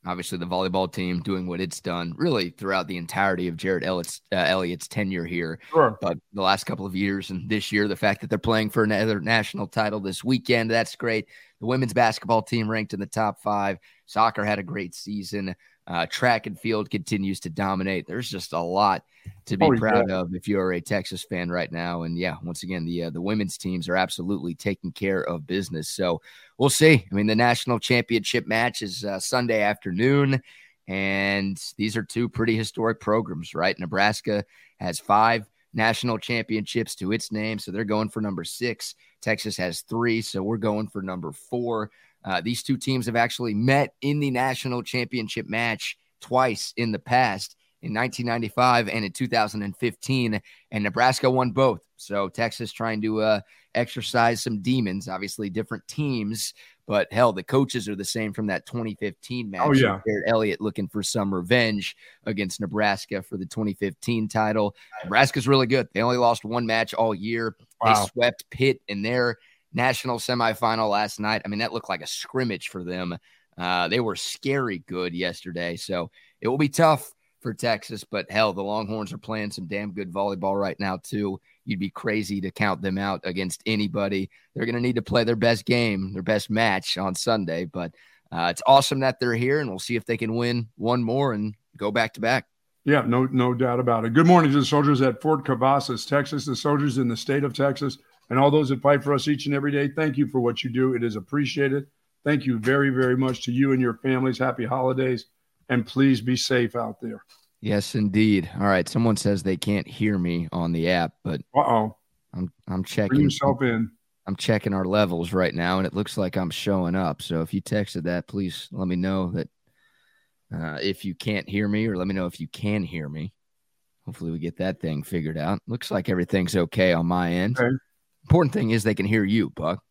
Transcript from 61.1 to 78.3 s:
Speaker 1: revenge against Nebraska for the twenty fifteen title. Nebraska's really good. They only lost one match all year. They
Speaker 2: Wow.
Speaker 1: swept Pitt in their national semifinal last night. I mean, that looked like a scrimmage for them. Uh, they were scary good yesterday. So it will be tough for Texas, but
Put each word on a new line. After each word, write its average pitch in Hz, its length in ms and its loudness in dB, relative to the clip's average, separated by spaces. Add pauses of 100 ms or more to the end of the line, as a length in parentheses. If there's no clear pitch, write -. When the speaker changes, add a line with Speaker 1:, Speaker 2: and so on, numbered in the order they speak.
Speaker 1:
revenge 104 600 0 (300)
against 98 340 -4
Nebraska 101 600 -2
for - 160 -12
the 92 80 -6
twenty 107 300 -4
fifteen 107 540 -2
title. 107 460 0 (280)
Nebraska's 117 440 2
really 135 200 6
good. 123 260 0
They 98 80 0
only 123 160 2
lost 120 260 4
one 117 220 -2
match 113 300 0
all 110 200 2
year. 113 400 -4 (280)
They 113 80 6
Speaker 2:
Wow. 104 160 6
Speaker 1:
swept 120 420 0
Pitt 127 400 2
in 101 140 -6
their 120 340 0 (400)
national 123 420 0
semifinal 113 720 0
last 104 300 0
night. 107 260 -2
I 101 40 -8
mean, 104 100 -6
that 113 140 -4
looked 110 160 -8
like 90 120 -4
a 80 60 -12
scrimmage - 640 -4
for 90 160 -10
them. 90 340 -6 (400)
Uh, 90 300 0
they 107 100 0
were 110 160 -2
scary 127 720 -4
good 90 260 -4
yesterday. 87 640 -6
So 87 380 -6 (280)
it - 60 -4
will 127 120 0
be 147 100 2
tough 156 440 4 (280)
for 120 120 -8
Texas, 110 520 -4
but - 260 -6